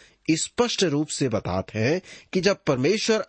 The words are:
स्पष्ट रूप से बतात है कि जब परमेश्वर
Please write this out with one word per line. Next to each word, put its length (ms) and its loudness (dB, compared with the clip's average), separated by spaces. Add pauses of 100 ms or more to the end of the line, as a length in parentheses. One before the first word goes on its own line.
(300)
स्पष्ट 540 0
रूप 240 0
से 200 -2
बतात 460 -4
है 260 0 (320)
कि 80 0
जब 240 0
परमेश्वर 640 2